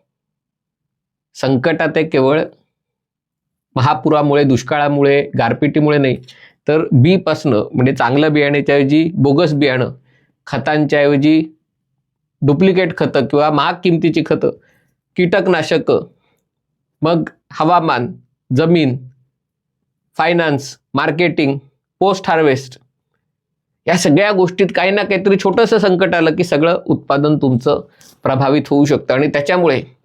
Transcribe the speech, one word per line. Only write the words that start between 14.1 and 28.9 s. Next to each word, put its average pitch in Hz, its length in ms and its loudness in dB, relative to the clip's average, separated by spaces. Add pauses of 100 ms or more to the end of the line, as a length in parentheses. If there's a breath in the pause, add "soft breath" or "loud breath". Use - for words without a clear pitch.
खतं, - 240 -2 (640)
कीटकनाशकं, 175 880 0 (960)
मग 160 260 -2 (240)
हवामान, 156 600 -2 (440)
जमीन, 160 400 2 (1200)
फायनान्स, 160 600 -2 (160)
मार्केटिंग, 151 640 -2 (400)
पोस्ट 190 320 -2
हार्वेस्ट, 151 480 0 (1080)
या 165 80 0
सगळ्या 180 380 2
गोष्टीत 185 420 0
काही 180 160 0
ना 202 120 0
काहीतरी 196 340 0
छोटंसं 214 420 2
संकट 185 360 0
आलं 160 220 0
की 131 80 -2
सगळं 165 420 0
उत्पादन 147 500 0
तुमचं 139 440 0 (420 soft breath)
प्रभावित 135 440 0
होऊ 143 180 2
शकतं. 139 300 0